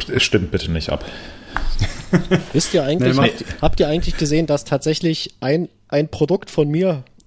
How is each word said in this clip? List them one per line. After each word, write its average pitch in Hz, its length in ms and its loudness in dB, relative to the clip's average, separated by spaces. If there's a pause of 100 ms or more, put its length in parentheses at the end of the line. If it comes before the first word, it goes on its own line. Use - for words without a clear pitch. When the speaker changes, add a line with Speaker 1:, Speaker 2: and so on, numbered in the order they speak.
(180)
Speaker 1:
stimmt - 340 2
bitte 90 180 -2
nicht 80 200 -2
ab. 71 160 -4 (680)
Speaker 2:
<laughs> - 800 0
Wisst 156 200 0
ihr 165 100 4
eigentlich, 131 340 2
Speaker 3:
Nee, 139 120 4
Speaker 2:
habt, - 160 -6 (160)
habt - 180 4
ihr 165 80 4
eigentlich 156 300 0
gesehen, 156 300 2
dass 196 180 0
tatsächlich - 720 -2
ein, 156 300 0 (180)
ein 147 220 0
Produkt - 400 0
von 151 200 0
mir, 160 340 0 (240)